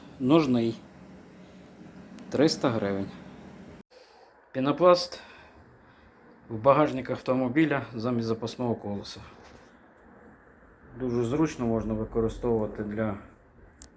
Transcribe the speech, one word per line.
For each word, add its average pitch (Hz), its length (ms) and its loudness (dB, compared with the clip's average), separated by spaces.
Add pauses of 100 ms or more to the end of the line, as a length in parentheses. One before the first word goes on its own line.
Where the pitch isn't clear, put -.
(200)
ножний. 127 600 4 (1500)
Триста 147 400 2
гривень. 98 400 -2 (1400)
Пінопласт 143 680 4 (1300)
в 113 100 -8
багажник 131 520 4
автомобіля 131 720 0 (120)
замість 117 340 -2
запасного 113 460 -2
колеса. 101 460 -8 (1800)
Дуже 120 260 -2
зручно, 139 420 0
можна 113 280 0
використовувати 110 880 -2
для 104 360 -4 (800)